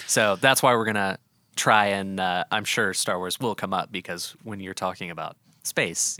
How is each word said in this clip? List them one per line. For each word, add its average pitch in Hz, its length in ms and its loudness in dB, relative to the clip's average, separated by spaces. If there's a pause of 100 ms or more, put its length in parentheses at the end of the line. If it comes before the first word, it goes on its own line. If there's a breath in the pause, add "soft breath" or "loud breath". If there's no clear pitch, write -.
So 104 340 4
that's 135 220 6
why 131 140 6
we're 113 80 2
gonna 104 340 0 (380)
try 107 300 6
and, 98 340 -2
uh, 90 320 -2
I'm 104 120 -2
sure 101 300 0
Star 92 240 -2
Wars 92 220 -6
will 107 160 -2
come 98 180 -6
up 90 160 -2
because 90 540 -10
when 104 160 -10
you're 95 120 -10
talking 92 380 -6
about 78 260 -10 (280)
space, - 560 -2